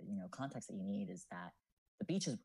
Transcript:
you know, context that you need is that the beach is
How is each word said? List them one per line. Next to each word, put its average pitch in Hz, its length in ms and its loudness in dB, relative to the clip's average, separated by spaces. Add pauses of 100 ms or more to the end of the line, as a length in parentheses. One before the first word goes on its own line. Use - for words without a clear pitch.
you 101 100 -2
know, 90 140 -2
context 131 380 -2
that - 80 -4
you 196 80 0
need 202 260 2
is - 200 -8
that 180 220 -6 (460)
the - 60 0
beach 185 220 4
is 131 180 4